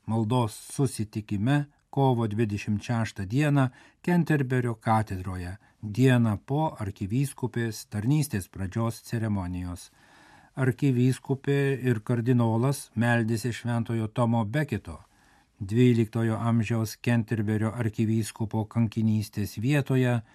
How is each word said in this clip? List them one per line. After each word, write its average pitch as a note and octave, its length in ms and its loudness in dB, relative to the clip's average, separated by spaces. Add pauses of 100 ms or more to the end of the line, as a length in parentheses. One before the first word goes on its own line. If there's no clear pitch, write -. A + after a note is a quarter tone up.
maldos A2+ 680 0
susitikime A#2+ 960 -2 (220)
kovo B2+ 400 2
dvidešimt G#2 560 -2
šeštą A2+ 420 -4
dieną C#3 440 2 (320)
Kenterberio C3 760 0
katedroje, F#2+ 840 -2 (220)
dieną A#2 580 2
po D3+ 300 -2 (120)
arkivyskupės A2+ 1120 -4
tarnystės A2+ 580 0
pradžios G2 540 -4
ceremonijos. F2+ 880 -4 (680)
Arkivyskupė C3 1000 0 (260)
ir B2 160 2
kardinolas A#2+ 960 0
meldėsi A#2 600 2
Šventojo A#2 540 -2
Tomo A#2 380 2
Beketo, G#2 540 -4 (640)
dvyliktojo A2+ 760 4
amžiaus A2+ 600 0
Kenterberio G#2+ 760 0
arkivyskupo A2 920 -2
kankinystės G#2+ 920 -2
vietoje, B2+ 640 0 (140)